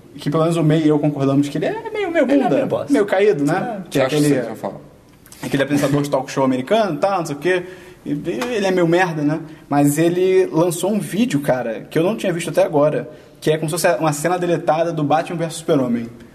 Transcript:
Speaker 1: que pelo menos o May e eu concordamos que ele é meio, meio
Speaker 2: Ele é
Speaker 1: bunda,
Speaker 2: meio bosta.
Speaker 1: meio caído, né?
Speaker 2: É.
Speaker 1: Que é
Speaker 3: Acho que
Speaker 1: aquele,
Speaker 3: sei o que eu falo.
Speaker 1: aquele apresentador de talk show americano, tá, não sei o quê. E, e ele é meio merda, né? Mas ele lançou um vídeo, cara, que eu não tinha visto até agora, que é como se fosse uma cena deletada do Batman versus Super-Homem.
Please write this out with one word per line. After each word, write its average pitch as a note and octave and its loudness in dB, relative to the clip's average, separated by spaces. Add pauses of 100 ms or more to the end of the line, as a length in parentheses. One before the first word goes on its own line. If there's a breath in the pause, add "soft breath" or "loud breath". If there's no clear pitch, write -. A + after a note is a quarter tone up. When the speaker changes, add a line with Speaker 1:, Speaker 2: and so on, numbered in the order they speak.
(160)
Speaker 1:
que - -8
pelo D#3+ 2
menos E3 2
o E3 0
May D#3 4
e D3+ 4
eu D3+ 4
concordamos C#3+ 0
que - -8
ele E3 -2
é A4 -6
meio, G4+ -4
meio E4 2
Speaker 2:
Ele A#3+ 0
é C#4+ 4
Speaker 1:
bunda, - 2
Speaker 2:
meio - 0
bosta. - -2
Speaker 1:
meio G#3 2
caído, F#3+ 2
né? F#3+ -2
Speaker 2:
É. - -18
Speaker 1:
Que D3 -2
é - 4
Speaker 3:
Acho C3 -2
que D3 -2
Speaker 1:
aquele, D3 4
Speaker 3:
sei B2+ 0
o - -6
que A2 -8
eu G#2+ -10
falo. - -8 (600)
Speaker 1:
aquele C#3 -2
apresentador C#3+ 0
de C#3+ -4
talk C3 -2
show C3+ 0
americano, C#3+ 0
tá, G3 0
não D#3+ -4
sei C#3+ -8
o - -14
quê. F3+ 0 (420 loud breath)
E, - -8
e A3+ -4
ele G3 0
é F#3 2
meio F3+ 2
merda, E3 2
né? D#3 0 (280 loud breath)
Mas C#3+ 2
ele F#3 4
lançou F3 0
um G#3 0
vídeo, D#3+ -2
cara, A#2 -2
que - 0
eu D#3+ 2
não G#3 0
tinha G3+ -2
visto E3+ -4
até D#3+ 2
agora, D3 2 (320 loud breath)
que D#3 0
é D#3 4
como D#3+ -4
se - -4
fosse F3 2
uma D#3 0
cena E3+ -2
deletada E3+ 0
do D#3 -2
Batman E3 0
versus D#3+ -6
Super-Homem. A#2+ 0 (280 loud breath)